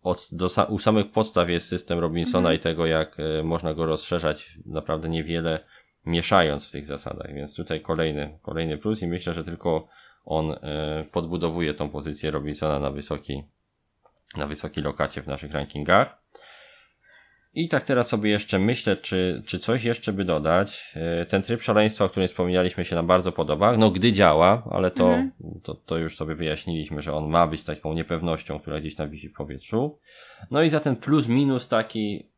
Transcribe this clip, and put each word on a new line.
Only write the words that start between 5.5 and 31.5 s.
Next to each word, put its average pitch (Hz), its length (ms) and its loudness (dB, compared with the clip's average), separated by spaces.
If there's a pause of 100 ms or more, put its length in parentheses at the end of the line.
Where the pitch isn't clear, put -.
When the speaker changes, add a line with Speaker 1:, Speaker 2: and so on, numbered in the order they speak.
Speaker 1:
mieszając 82 600 2
w - 60 -20
tych 71 140 -10
zasadach. - 480 -10
Więc 71 220 -10
tutaj 80 260 -6
kolejny, 78 600 -4
kolejny 78 360 -4
plus 107 240 -2
i 87 60 -2
myślę, 87 260 -4
że 82 100 -6
tylko 82 440 -2 (380)
on, 78 260 0
e, 76 600 -6
podbudowuje 82 600 -2
tą 73 160 -4
pozycję 73 420 -6
Robinsona 73 480 -2
na 69 120 -2
wysokiej, 71 520 -8 (960)
na 73 100 -4
wysokiej 76 360 -8
lokacie 76 380 -4
w 71 60 -14
naszych 71 240 -10
rankingach. 76 720 0 (1300)
I 165 140 -2
tak 139 140 2
teraz 123 240 2
sobie 107 220 2
jeszcze 104 300 2
myślę, 110 380 2
czy, 92 480 -2
czy 92 140 -6
coś 117 240 0
jeszcze 117 300 -2
by 95 120 0
dodać. 85 680 0
E, 85 300 -2
ten 98 160 2
tryb 117 200 -4
szaleństwa, 107 440 4
o 95 40 0
którym 95 180 0
wspominaliśmy, 90 580 0
się 90 100 -4
nam 85 120 0
bardzo 92 240 4
podoba. 85 460 2
No, 110 140 8
gdy 98 220 4
działa, 95 580 6
ale 92 200 2
to, - 140 0
Speaker 2:
Mhm. 269 260 4 (320)
Speaker 1:
to, - 120 -8
to - 220 -6
już 80 180 -4
sobie 78 200 -6
wyjaśniliśmy, 78 680 -4
że 76 120 -6
on 76 160 -2
ma 85 180 6
być 78 160 -6
taką 78 300 -6
niepewnością, 82 680 -4
która 76 200 -6
gdzieś 76 160 -8
tam 76 140 -6
wisi 76 200 -14
w - 40 -20
powietrzu. 110 680 -6 (520)
No 143 120 2
i 160 60 6
za 151 100 2
ten 143 160 2
plus 139 320 2
minus 131 400 2